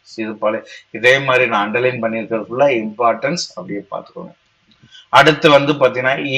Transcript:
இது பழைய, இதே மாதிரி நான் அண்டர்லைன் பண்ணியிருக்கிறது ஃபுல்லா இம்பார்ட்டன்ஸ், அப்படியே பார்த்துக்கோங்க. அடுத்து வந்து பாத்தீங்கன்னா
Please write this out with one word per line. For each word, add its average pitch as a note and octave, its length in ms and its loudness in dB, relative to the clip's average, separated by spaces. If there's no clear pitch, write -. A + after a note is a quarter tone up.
இது A2 100 -8
பழைய, A2 200 -2
இதே A#2+ 160 4
மாதிரி B2+ 260 2
நான் G#2 140 -2
அண்டர்லைன் A#2+ 380 -2
பண்ணியிருக்கிறது A2+ 460 -6
ஃபுல்லா B2 200 0
இம்பார்ட்டன்ஸ், A#2 600 -4
அப்படியே F#2+ 340 -12
பார்த்துக்கோங்க. - 420 -14
அடுத்து D3 360 4
வந்து C#3 260 4
பாத்தீங்கன்னா B2+ 340 0